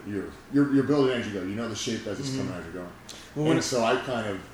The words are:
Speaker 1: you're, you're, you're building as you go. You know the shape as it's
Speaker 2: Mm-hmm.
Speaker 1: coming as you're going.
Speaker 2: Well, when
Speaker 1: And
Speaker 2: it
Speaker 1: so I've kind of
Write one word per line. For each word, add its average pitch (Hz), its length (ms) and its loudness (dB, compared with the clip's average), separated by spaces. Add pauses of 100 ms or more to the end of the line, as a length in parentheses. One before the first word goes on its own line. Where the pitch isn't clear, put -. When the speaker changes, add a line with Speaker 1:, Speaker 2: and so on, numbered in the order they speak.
Speaker 1:
you're, 98 180 -4 (280)
you're, 139 200 6
you're 139 100 6
building 135 360 4
as 107 80 -4
you 101 60 -4
go. 98 80 -4
You 95 140 -4
know 117 120 -4
the 110 80 -6
shape 110 300 -4
as 101 140 -4
it's 139 100 -4
Speaker 2:
Mm-hmm. 117 180 -2
Speaker 1:
coming 90 60 -6
as 87 120 -8
you're 82 80 -10 (100)
going. 90 80 -12 (440)
Speaker 2:
Well, 147 100 0
when 160 80 6
Speaker 1:
And 139 60 4
Speaker 2:
it - 40 2
Speaker 1:
so 123 200 2
I've 123 220 4
kind 117 220 -2
of 98 120 -2 (140)